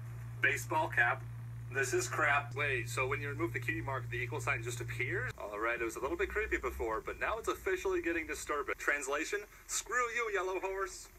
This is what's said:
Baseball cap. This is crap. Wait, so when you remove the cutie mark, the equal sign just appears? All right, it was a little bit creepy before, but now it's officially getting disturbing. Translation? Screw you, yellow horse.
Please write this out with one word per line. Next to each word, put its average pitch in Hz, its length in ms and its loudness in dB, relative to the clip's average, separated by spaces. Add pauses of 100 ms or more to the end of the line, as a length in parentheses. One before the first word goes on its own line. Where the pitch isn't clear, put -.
(400)
Baseball - 480 4
cap. 120 340 4 (520)
This 131 180 2
is 180 160 4
crap. 143 460 4
Wait, 131 340 0
so 131 180 2
when 139 140 2
you 143 80 -4
remove 143 240 0
the 139 60 -2
cutie 117 240 -2
mark, 127 260 -2
the 120 80 -4
equal 123 240 -2
sign 127 220 0
just 117 180 -4
appears? 135 560 -2
All 104 220 -6
right, 117 200 2
it 117 60 0
was 113 120 -2
a 110 40 -6
little 143 160 0
bit 190 140 2
creepy 208 260 0
before, 113 480 0
but 101 160 -4
now 170 180 0
it's - 100 -4
officially 185 520 0
getting 165 260 0
disturbing. 147 520 -2
Translation? 147 640 0 (260)
Screw 240 480 0
you, 233 180 0
yellow 185 280 0
horse. 190 480 -4 (100)